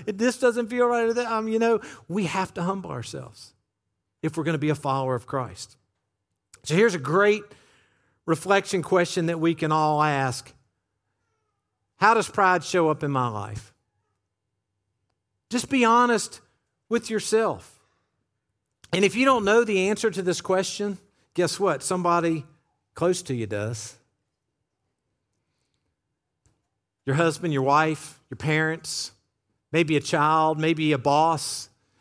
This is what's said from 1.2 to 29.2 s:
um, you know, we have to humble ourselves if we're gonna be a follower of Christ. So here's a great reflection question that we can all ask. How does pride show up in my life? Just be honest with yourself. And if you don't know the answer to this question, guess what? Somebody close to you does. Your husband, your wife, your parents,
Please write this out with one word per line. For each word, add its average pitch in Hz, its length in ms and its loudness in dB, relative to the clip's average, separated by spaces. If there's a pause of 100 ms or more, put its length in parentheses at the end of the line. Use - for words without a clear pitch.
um, 220 160 -2
you 220 140 0
know, 233 200 2 (280)
we 185 160 -2
have 185 300 -2
to 180 80 -6
humble 180 280 -4
ourselves 123 640 -12 (680)
if 156 160 -6
we're 160 60 -2
gonna 160 160 -2
be 151 120 0
a 147 40 0
follower 135 400 -2
of 120 120 -6
Christ. 117 500 -8 (880)
So 151 100 -4
here's 196 220 4
a - 20 -8
great 202 460 2 (800)
reflection 185 580 0
question 175 440 0
that 165 120 -2
we 165 160 0
can 160 160 -2
all 156 320 2
ask. 135 500 -2 (1500)
How 220 160 6
does 214 140 2
pride 185 360 2
show 165 260 2
up 151 140 -4
in 143 80 -2
my 127 160 0
life? 104 440 -10 (1800)
Just 233 180 -4
be 254 160 2
honest 233 560 2 (480)
with 226 220 -2
yourself. 214 680 -2 (1120)
And 185 120 2
if 190 100 0
you 247 100 0
don't 254 200 4
know 220 180 6
the 196 260 0
answer 214 220 0
to 185 120 -4
this 175 180 -2
question, 190 580 -2 (360)
guess 175 260 -2
what? 160 240 0
Somebody 170 600 0 (500)
close 175 280 -2
to 131 120 -6
you 117 120 -4
does. 107 480 -8 (3000)
Your 135 100 -2
husband, 160 380 0
your 135 100 0
wife, 151 580 0 (100)
your 120 60 -10
parents, 156 760 -4 (580)